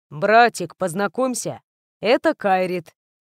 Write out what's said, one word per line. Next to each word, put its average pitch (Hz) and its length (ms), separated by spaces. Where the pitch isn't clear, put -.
«Братик, 208 640
познакомься, 190 880
это 277 360
Кайрит, 185 580